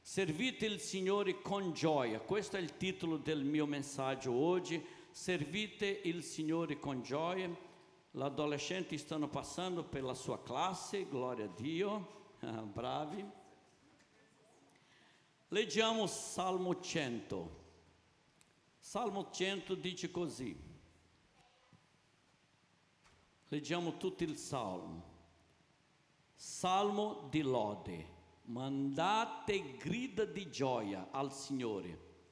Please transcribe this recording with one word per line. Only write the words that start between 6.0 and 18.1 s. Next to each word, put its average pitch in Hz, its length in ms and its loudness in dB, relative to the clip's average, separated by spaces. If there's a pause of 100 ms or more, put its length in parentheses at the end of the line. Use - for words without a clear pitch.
Signore 156 560 0
con 135 240 -2
gioia. 170 460 0 (640)
Gli - 60 -4
adolescenti 147 800 0
stanno 151 300 0
passando 170 560 -2
per 139 180 -4
la 127 120 0
sua - 280 -2
classe, 180 680 0
gloria 127 380 0
a - 20 -4
Dio. 170 720 -2 (180)
<laughs> 110 340 -4
Bravi. 147 520 -2 (2250)
Leggiamo 220 580 4
Salmo 180 760 0
cento. 107 800 -2 (1160)